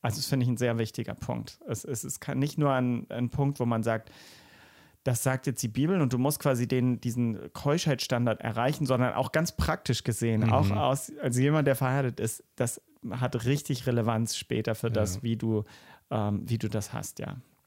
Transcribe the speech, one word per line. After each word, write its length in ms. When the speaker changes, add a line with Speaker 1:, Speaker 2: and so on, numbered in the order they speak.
Speaker 1:
Also 140
das 100
finde 180
ich 60
ein 60
sehr 220
wichtiger 360
Punkt. 440
Es, 160
es 200
ist 160
kein, 180
nicht 200
nur 140
ein, 380
ein 200
Punkt, 300
wo 60
man 160
sagt, 280
das 200
sagt 240
jetzt 160
die 60
Bibel 320
und 140
du 40
musst 220
quasi 260
den, 340
diesen 520
Keuschheitsstandard 880
erreichen, 460
sondern 280
auch 180
ganz 200
praktisch 500
gesehen, 440
Speaker 2:
Mhm. 60
Speaker 1:
auch 180
aus, 500
als 180
jemand, 300
der 80
verheiratet 440
ist, 220
das 240
hat 340
richtig 420
Relevanz 500
später 380
für 160
das, 260
Speaker 2:
Ja. 60
Speaker 1:
wie 140
du, 280
ähm, 360
wie 100
du 140
das 240
hast, 240
ja. 180